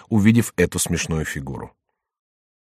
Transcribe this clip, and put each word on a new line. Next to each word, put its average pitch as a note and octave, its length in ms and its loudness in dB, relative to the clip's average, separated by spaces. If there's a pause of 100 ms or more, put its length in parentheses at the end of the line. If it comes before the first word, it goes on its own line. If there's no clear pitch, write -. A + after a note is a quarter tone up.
увидев A2 480 4
эту F2 220 0
смешную D#2+ 480 -4
фигуру. C2+ 500 -12 (840)